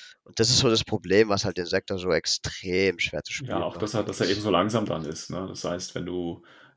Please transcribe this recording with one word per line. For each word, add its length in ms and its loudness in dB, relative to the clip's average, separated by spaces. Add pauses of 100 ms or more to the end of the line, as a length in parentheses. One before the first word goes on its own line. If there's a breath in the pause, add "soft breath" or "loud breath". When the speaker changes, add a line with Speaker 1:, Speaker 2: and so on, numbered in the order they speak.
(260 loud breath)
Speaker 1:
Und 160 -16
das 80 4
ist 100 4
so 100 4
das 140 4
Problem, 460 4
was 160 0
halt 120 -4
den 80 -2
Sektor 320 -2
so 140 0
extrem 880 0
schwer 240 -2
zu 80 -12
spielen 200 -6
Speaker 2:
Ja, 120 -2
auch 120 -4
Speaker 1:
macht, 80 -6
Speaker 2:
dass 100 -4
er, 100 0
dass 160 -6
er 60 2
Speaker 1:
eigentlich. 140 2
Speaker 2:
eben 40 -6
so 80 2
langsam 340 4
dann 200 -4
ist, 240 -10
ne? 180 -6
Das 160 -12
heißt, 320 -6
wenn 100 -6
du 380 -6 (340 soft breath)